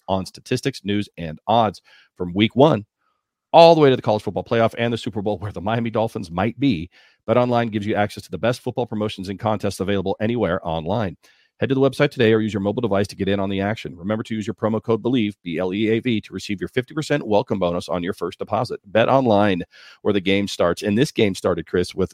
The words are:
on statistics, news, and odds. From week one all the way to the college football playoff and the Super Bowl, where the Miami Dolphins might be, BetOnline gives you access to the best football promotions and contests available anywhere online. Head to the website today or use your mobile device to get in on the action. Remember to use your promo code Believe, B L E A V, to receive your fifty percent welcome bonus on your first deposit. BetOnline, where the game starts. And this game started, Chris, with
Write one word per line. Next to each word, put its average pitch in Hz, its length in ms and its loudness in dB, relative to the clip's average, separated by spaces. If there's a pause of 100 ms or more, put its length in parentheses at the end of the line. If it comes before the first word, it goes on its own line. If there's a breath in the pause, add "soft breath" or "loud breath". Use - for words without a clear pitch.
on 92 180 -2
statistics, - 600 -6
news, 101 320 -2
and 80 200 -8 (100)
odds. 110 340 2 (340 soft breath)
From 90 180 -8
week 110 220 2
one 117 300 4 (680)
all 165 220 10
the 160 80 6
way 143 80 8
to 127 60 6
the 123 60 -8
college 107 200 0
football 92 220 -6
playoff 113 340 2
and 117 160 0
the 113 40 -4
Super 107 260 -8
Bowl, 104 160 -2
where 98 120 -8
the 90 80 -10
Miami 117 300 -2
Dolphins 107 400 -4
might 98 300 -2
be, 92 280 0 (400 soft breath)
BetOnline 120 440 2
gives 104 160 -4
you 107 80 -2
access 104 260 -2
to - 80 -20
the - 80 -10
best 113 240 -2
football 123 240 -4
promotions 104 420 -6
and 98 120 -8
contests 104 400 -2
available 95 420 -2
anywhere 107 400 0
online. 85 560 -4 (420 soft breath)
Head 123 100 -2
to 135 40 0
the 131 80 2
website 135 300 2
today 113 200 4
or 113 100 4
use 107 120 -2
your 104 80 -2
mobile 101 220 -2
device 101 240 0
to - 80 -16
get 95 120 -2
in 101 120 0
on 98 100 -2
the 98 100 -2
action. 98 380 -4
Remember 104 280 -4
to 113 100 -8
use 107 100 -6
your 110 80 -6
promo 110 260 -2
code 113 220 0
Believe, 110 400 0
B 85 160 -6
L 92 160 -2
E 104 160 0
A 113 100 2
V, 110 220 -2
to - 100 -20
receive 95 300 -8
your 87 60 -6
fifty - 260 -4
percent 151 320 -4
welcome 104 320 0
bonus 87 320 -2
on 87 140 -2
your 92 100 -4
first - 240 -6
deposit. 107 420 -4 (120)
BetOnline, 107 720 2 (400 loud breath)
where 104 100 0
the 101 80 0
game 98 260 0
starts. 90 360 0
And 104 120 0
this 131 160 2
game 104 220 2
started, 85 320 -2
Chris, - 300 -2
with 92 180 -2